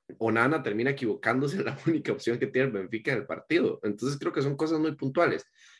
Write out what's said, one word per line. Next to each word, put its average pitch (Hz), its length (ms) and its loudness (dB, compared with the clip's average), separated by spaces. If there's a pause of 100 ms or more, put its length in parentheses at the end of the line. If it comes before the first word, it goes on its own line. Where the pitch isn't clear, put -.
(180)
Onana 117 440 4
termina 113 280 0
equivocándose 131 680 0
en - 80 -2
la - 140 -4
<laughs> - 80 -8
única 156 260 2
opción 117 260 -2
que 127 100 -2
tiene 127 180 2
el 120 80 -4
Benfica 95 360 -4
en 117 100 0
el 101 60 -8
partido. 131 560 0
Entonces, 117 360 -2
creo 170 160 -4
que 147 80 2
son 139 120 0
cosas 156 260 0
muy 156 140 0
puntuales. 139 520 0 (340)